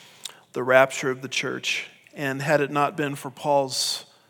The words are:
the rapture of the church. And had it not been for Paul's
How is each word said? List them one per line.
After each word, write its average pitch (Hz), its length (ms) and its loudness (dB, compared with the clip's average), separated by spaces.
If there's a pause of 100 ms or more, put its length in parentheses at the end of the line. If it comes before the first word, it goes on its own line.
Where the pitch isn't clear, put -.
(540)
the 131 100 -4
rapture 131 460 4
of 131 140 -4
the 135 40 -8
church. - 600 -4 (260)
And 139 260 -4
had 147 220 4
it 143 80 0
not 143 260 0
been 143 200 -2
for 139 160 -12
Paul's 139 720 -2 (240)